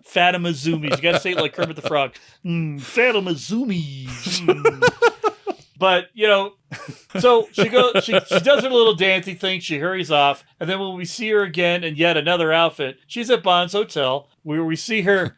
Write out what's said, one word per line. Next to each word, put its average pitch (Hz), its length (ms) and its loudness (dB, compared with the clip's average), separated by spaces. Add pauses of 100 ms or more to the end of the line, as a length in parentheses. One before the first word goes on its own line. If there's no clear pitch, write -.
Fatima 175 460 0
Zoomies. 151 460 -2
You 131 60 -6
gotta 170 180 2
say 185 120 -4
it 180 60 -2
like 151 160 -2
Kermit 165 220 -6
the 151 60 -14
Frog. 139 320 -2 (300)
Mm, 160 360 -4
Fatima 214 520 0
Zoomies. 156 1080 -6
Mm. 180 420 0 (960)
But, 180 360 2
you 214 120 0
know, 202 260 2 (680)
so 233 340 4
she - 160 2
goes, 240 340 2
she, 220 160 0
she 185 220 0
does 262 220 4
her 262 80 -2
little 233 240 6
dancing 190 420 0
thing. 185 240 -4
She 170 160 -6
hurries 170 340 -4
off. 143 320 2 (160)
And 160 120 -6
then 190 100 -4
when 190 160 -6
we 180 80 -10
see 214 240 -8
her 208 140 2
again 175 420 -2
in 160 120 -6
yet 165 200 2
another 160 340 0
outfit, 160 460 0 (100)
she's 233 220 -8
at 233 140 2
Bond's 175 320 2
hotel, 139 540 -2 (140)
where 156 220 -4
we 160 100 -4
see 214 280 -4
her 185 360 0